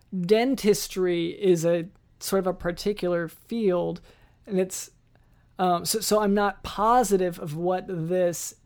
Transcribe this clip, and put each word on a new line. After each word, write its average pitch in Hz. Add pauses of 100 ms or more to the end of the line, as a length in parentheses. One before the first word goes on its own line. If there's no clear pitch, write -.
(200)
dentistry 190
is 175
a 170 (320)
sort 196
of 180
a 180
particular 175
field, 180 (460)
and 196
it's, - (680)
um, 180
so, 220
so 214
I'm 202
not 202
positive 196
of 156
what 180
this 175 (120)